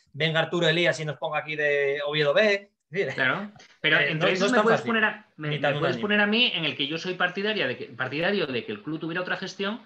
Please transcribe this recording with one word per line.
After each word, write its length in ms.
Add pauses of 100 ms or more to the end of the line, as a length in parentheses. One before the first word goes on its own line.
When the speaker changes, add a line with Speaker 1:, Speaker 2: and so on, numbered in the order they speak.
(140)
Speaker 1:
venga 280
Arturo 260
Elías 320
y 60
nos 120
ponga 220
aquí 160
de 500
Oviedo 280
B. 380 (200)
Es 160
decir, 80
Speaker 2:
Claro, 360 (300)
pero 180
Speaker 1:
eh, 120
Speaker 2:
entre 180
Speaker 1:
no, 40
Speaker 2:
esos 80
Speaker 1:
no 60
es 40
Speaker 2:
me 60
Speaker 1:
tan 60
Speaker 2:
puedes 180
Speaker 1:
fácil, 80
Speaker 2:
poner 160
a, 220 (100)
me, 120
Speaker 1:
ni 100
tan 140
Speaker 2:
me 60
puedes 160
Speaker 1:
unánime. 60
Speaker 2:
poner 200
a 60
mí 260
en 120
el 100
que 120
yo 100
soy 180
partidaria 520
de 100
que, 80
partidario 600
de 200
que 60
el 120
club 160
tuviera 220
otra 160
gestión, 480